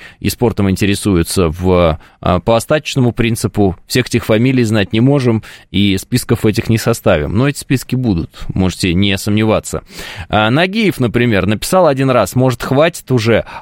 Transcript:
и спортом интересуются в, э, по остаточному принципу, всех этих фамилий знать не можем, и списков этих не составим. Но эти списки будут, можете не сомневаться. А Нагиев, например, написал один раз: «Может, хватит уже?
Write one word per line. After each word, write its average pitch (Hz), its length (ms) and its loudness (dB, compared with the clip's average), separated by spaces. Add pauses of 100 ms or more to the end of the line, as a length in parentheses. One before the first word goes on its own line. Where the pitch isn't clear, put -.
(180)
и - 120 -4
спортом 101 400 0
интересуются 95 800 0
в, 87 500 2 (220)
э, 90 240 0
по 117 120 2
остаточному 127 560 0
принципу, 107 600 0 (120)
всех 127 200 -2
этих - 200 -2
фамилий 123 380 2
знать 107 280 0
не 110 80 2
можем, 123 420 2 (280)
и 98 260 2
списков - 480 -2
этих 110 240 0
не 113 100 2
составим. 82 580 0
Но 131 120 2
эти 143 100 -4
списки - 380 -4
будут, 107 340 -2 (220)
можете 92 420 0
не 98 240 2
сомневаться. 104 640 -2 (460)
А 107 220 0
Нагиев, 185 500 0
например, 117 460 0
написал 170 400 0
один 135 240 0
раз: 117 260 0
«Может, 127 260 0
хватит 151 480 0
уже? 113 340 2 (180)